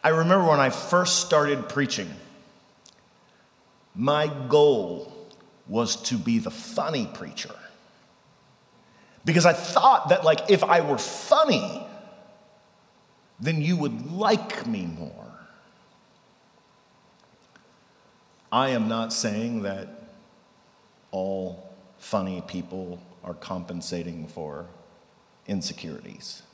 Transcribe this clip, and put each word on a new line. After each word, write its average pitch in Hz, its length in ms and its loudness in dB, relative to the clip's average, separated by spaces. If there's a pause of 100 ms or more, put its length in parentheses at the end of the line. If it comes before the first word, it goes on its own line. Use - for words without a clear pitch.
I 156 60 6
remember 170 380 4
when 147 120 6
I 135 100 6
first - 560 0
started 143 420 2
preaching, 131 400 -4 (1900)
my 147 360 0 (160)
goal 120 640 4 (560)
was 110 360 0
to 123 120 -2
be 113 220 0
the 110 140 -2
funny - 600 -4
preacher. - 440 -14 (1700)
Because 170 220 6
I 170 60 8
thought - 560 4
that, 180 140 4
like, 160 280 4
if 190 120 6
I 165 180 6
were 143 180 0
funny, - 880 0 (1500)
then 151 240 -2
you 170 140 0
would 135 340 -4
like 196 560 0
me 101 180 -4
more. 76 540 -12 (3000)
I 135 180 2
am 113 180 0
not 113 240 -4
saying 110 520 -4
that 98 240 -8 (1200)
all 95 600 -6 (240)
funny 92 480 -4
people 87 560 -10 (220)
are 87 120 -12
compensating 85 920 -8
for 78 380 -12 (840)
insecurities. - 960 -10 (120)